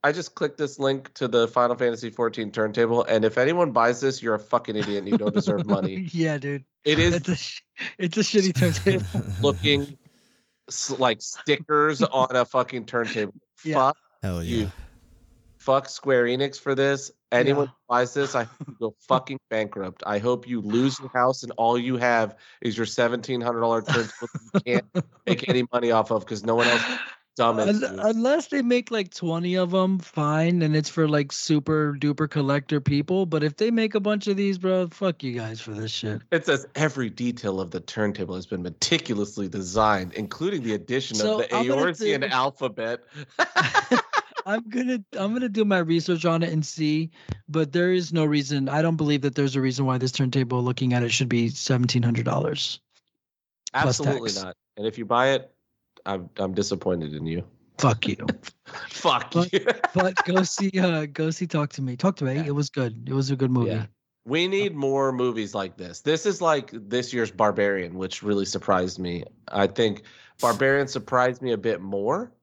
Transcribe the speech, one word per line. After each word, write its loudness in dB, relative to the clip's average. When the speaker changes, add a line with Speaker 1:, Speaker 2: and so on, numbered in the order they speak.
Speaker 1:
I 2
just -8
clicked -4
this -4
link -2
to -2
the 4
Final 2
Fantasy -2
fourteen -2
turntable, 2
and 4
if 2
anyone 2
buys 4
this, -2
you're 0
a -2
fucking -2
idiot -2
and -8
you 2
don't 0
deserve 0
money. -2
Speaker 2:
<laughs> -10
Yeah, 0
dude. -6
Speaker 1:
It 4
is 4
Speaker 2:
It's -4
a 0
sh-, -12
it's -2
a 2
shitty 2
turntable. 0
Speaker 1:
<laughs> -4
looking 2
s-, -6
like 2
stickers 0
on 2
a 4
fucking -2
turntable. -2
Speaker 2:
Yeah. -2
Speaker 1:
Fuck 4
Speaker 3:
Hell -2
Speaker 1:
you. -2
Speaker 3:
yeah. -2
Speaker 1:
Fuck 0
Square 2
Enix -2
for -2
this. 0
Anyone 4
Speaker 2:
Yeah. -12
Speaker 1:
who -20
buys 2
this, -2
I 0
hope -14
you -16
go -4
fucking -2
bankrupt. -4
I 0
hope -2
you -4
lose 2
your -14
house 2
and -12
all 2
you -2
have 2
is -2
your 0
seventeen 0
hundred -2
dollar 2
turntable -2
that 4
you 0
can't 0
Speaker 2:
<laughs> -6
Speaker 1:
make -2
any 2
money 2
off 4
of 0
'cause -8
no 2
one 4
else 4
is -4
dumb 4
as 2
Speaker 2:
Un-, -6
Speaker 1:
you. -8
Speaker 2:
unless 2
they 0
make, 0
like, -4
twenty -2
of 0
'em, 2
fine, 2
and 2
it's 2
for, 2
like, 2
super 0
duper 0
collector 0
people. 2
But 0
if -2
they 2
make 2
a 2
bunch 0
of 0
these, 0
bro, 2
fuck -2
you -4
guys -6
for -12
this -6
shit. -6
Speaker 1:
It 0
says, 2
"Every -2
detail -4
of -6
the -6
turntable -4
has -8
been -6
meticulously -2
designed, 0
including -4
the -2
addition -4
Speaker 2:
So, 2
Speaker 1:
of -4
the -2
Speaker 2:
I'm 2
gonna 2
Speaker 1:
Eorzean 0
Speaker 2:
do 0
Speaker 1:
alphabet." -2
<laughs> -
Speaker 2:
<laughs> 2
I'm -2
gonna, -2
I'm -2
gonna -2
do 0
my 4
research 0
on 2
it -2
and 0
see, -2
but 0
there 4
is 0
no 2
reason, 2
I 2
don't 2
believe 2
that 0
there's 2
a 2
reason 0
why 0
this -2
turntable, 0
looking 0
at 2
it, 0
should 0
be 2
seventeen 2
hundred 2
dollars. -2
Plus 2
Speaker 1:
Absolutely 0
Speaker 2:
tax. -6
Speaker 1:
not. -10
And -4
if -4
you -8
buy 4
it, -2
I'm, -6
I'm -2
disappointed -2
in -6
you. -4
Speaker 2:
Fuck 2
you. -2
Speaker 1:
<laughs> -16
Fuck 0
Speaker 2:
But, 2
Speaker 1:
you. 2
<laughs> -2
Speaker 2:
but 2
go 2
see, 0
uh, 2
go -2
see -4
Talk 0
to -6
Me. -4
Talk 2
to -4
Me. 0
Speaker 1:
Yeah. -2
Speaker 2:
It -4
was -2
good. -4
It -4
was 0
a 0
good 0
movie. 2
Speaker 1:
Yeah. -2
We 0
need 0
more 2
movies -2
like -4
this. -12
This 0
is -2
like 2
this -4
year's -2
Barbarian, 0
which -8
really 0
surprised 0
me. -6
I 2
think 0
Barbarian 2
surprised 0
me -2
a 0
bit -2
more. -2